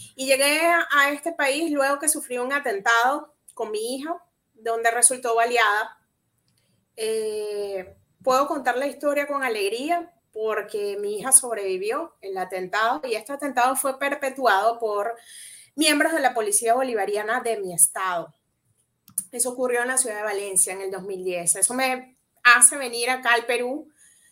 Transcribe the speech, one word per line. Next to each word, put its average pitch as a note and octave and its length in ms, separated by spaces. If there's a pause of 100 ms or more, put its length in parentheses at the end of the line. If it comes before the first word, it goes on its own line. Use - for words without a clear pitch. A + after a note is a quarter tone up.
(160)
y C4 100
llegué C#4 400
a, E4+ 260
a C#4+ 200
este D#4 220
país D4 380
luego C#4 280
que D#4 100
sufrí B3 300
un B3 120
atentado B3 840 (180)
con G#3+ 160
mi A3 260
hija, D#4 200 (380)
donde A3+ 380
resultó A#3+ 440
baleada. A3+ 640 (1000)
Eh, G#3 1000 (280)
puedo C4 240
contar B3+ 300
la C#4 100
historia C#4+ 400
con C#4 160
alegría B3+ 720 (180)
porque G#3 680
mi G#3 200
hija B3+ 120
sobrevivió A3 880
el G3 160
atentado G3 640
y A#3+ 120
este C#4+ 180
atentado C4 420
fue C4+ 240
perpetuado B3+ 800
por G#3+ 360 (600)
miembros D#4 380
de D#4 80
la B3 120
policía A3+ 400
bolivariana A3 680
de A3+ 180
mi F#3 140
estado. E3+ 600 (960)
Eso B3 200
ocurrió B3 300
en B3 80
la C4 80
ciudad A#3 200
de G#3 60
Valencia G3 500
en G3 80
el F#3+ 100
dos F#3 120
mil F#3+ 200
diez. F3 320
Eso G3 180
me B3+ 440 (260)
hace B3 340
venir A#3+ 320
acá B3+ 240
al A#3 120
Perú B3 460 (400)